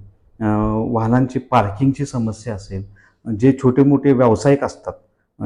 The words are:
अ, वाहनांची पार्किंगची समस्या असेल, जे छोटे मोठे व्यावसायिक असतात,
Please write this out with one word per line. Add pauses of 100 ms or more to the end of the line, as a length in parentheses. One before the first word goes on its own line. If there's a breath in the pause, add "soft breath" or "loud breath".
(400)
अ, (420)
वाहनांची
पार्किंगची
समस्या
असेल, (420 soft breath)
जे
छोटे
मोठे
व्यावसायिक
असतात, (540)